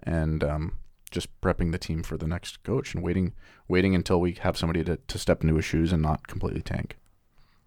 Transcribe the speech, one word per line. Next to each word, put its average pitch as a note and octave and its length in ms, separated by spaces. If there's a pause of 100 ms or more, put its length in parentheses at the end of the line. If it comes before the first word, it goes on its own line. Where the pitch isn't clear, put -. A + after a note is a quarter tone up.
and, D#2 400
um, D2+ 340 (340)
just - 300
prepping F2 300
the F2 80
team D#2+ 240
for - 140
the D#2+ 100
next - 340
coach - 320
and E2+ 100
waiting, F2+ 300 (340)
waiting F#2 280
until F2 260
we F2 120
have F2 220
somebody E2+ 280
to, E2 140
to - 200
step - 240
into D#2+ 140
his D#2 100
shoes E2 260
and E2 120
not D#2 240
completely - 340
tank. - 360 (680)